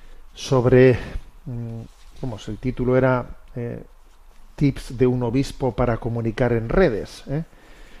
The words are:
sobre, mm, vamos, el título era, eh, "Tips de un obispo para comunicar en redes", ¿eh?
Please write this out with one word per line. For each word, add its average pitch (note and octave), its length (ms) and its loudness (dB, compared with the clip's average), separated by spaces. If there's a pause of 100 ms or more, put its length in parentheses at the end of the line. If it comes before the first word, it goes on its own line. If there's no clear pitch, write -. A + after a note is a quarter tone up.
(340)
sobre, B2+ 640 6 (480)
mm, A#2 340 -8 (420)
vamos, A2+ 260 -8
el G#2+ 100 -6
título B2+ 380 0
era, B2+ 420 2 (180)
eh, A#2 260 -8 (720)
"Tips C3+ 420 -2
de B2+ 100 4
un B2 160 0
obispo B2+ 500 -2
para A#2+ 260 0
comunicar A#2 540 -2
en A2+ 160 -2
redes", A2+ 600 0
¿eh? D3+ 160 -4 (560)